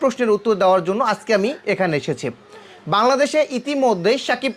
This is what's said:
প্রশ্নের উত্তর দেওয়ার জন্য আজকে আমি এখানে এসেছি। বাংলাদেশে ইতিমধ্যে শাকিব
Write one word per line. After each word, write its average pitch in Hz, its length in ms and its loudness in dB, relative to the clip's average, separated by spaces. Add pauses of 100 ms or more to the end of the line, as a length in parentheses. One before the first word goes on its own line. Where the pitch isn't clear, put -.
প্রশ্নের 247 340 0
উত্তর 208 260 0
দেওয়ার 185 260 4
জন্য 196 160 0
আজকে 214 300 -2
আমি 208 160 2 (240)
এখানে 180 280 0
এসেছি। 139 260 -6 (680)
বাংলাদেশে 262 440 2 (200)
ইতিমধ্যে 240 580 0
শাকিব 247 400 -4